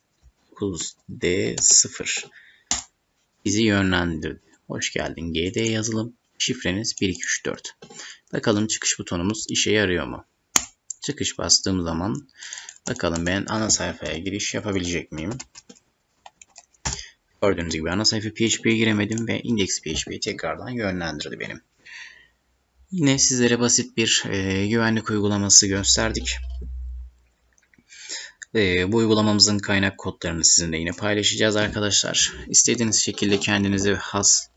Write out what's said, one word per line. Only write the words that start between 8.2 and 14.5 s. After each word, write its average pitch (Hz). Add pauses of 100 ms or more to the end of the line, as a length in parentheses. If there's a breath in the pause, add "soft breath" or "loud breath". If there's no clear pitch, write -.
Bakalım 107
çıkış -
butonumuz 98
işe 85
yarıyor 90
mu? 64 (760)
Çıkış -
bastığım 92
zaman 92 (600 loud breath)
bakalım 85
ben 95
ana 110
sayfaya 82
giriş 98